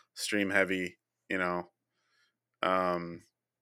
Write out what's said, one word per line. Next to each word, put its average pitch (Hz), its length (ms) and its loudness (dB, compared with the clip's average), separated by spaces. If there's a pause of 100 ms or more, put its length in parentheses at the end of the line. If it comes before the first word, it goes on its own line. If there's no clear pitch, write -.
(140)
stream 101 360 -2
heavy, 95 480 0 (300)
you 95 100 -4
know. 90 320 -2 (920)
Um, 87 600 0 (400)